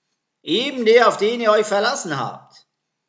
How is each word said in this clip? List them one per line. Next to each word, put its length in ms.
eben 460
der, 220
auf 80
den 240
ihr 100
euch 160
verlassen 520
habt. 460